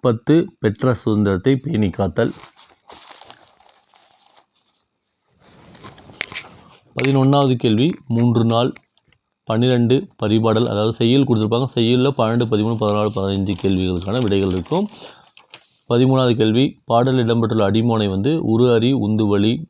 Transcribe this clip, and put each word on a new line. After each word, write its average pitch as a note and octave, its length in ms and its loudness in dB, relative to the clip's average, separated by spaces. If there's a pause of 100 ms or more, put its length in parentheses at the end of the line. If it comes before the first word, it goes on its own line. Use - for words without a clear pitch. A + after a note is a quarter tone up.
பத்து, C#3 460 2 (120)
பெற்ற A#2 360 0
சுதந்திரத்தை G#2+ 600 0
பேணி G#2+ 340 -2
காத்தல். G2 420 -2 (4000)
பதினொன்னாவது C3+ 600 2
கேள்வி B2 400 0 (120)
மூன்று A#2 380 2
நாள். A#2 280 0 (720)
பன்னிரெண்டு, B2 720 0
பரிபாடல், A2 520 0
அதாவது G#2+ 240 -2
செய்யுள் B2 320 2
கொடுத்துருப்பாங்க. A#2 400 0
செய்யுளில் B2+ 520 0
பன்னெண்டு, A#2 280 0
பதிமூணு, A2 360 -2
பதினாலு, G#2 360 0
பதினஞ்சு G2 460 -4
கேள்விகளுக்கான F#2 600 -2
விடைகள் G2 260 0
இருக்கும். D3 400 -4 (1000)
பதிமூணாவது B2+ 460 2
கேள்வி A2+ 500 0
பாடலில் B2 420 0
இடம்பெற்றுள்ள A2 440 0
அடிமோனை A2+ 380 0
வந்து G#2+ 340 -2
உரு A#2 300 2
அறி A#2 200 2
உந்து G#2+ 340 0
வழி. G#2 440 0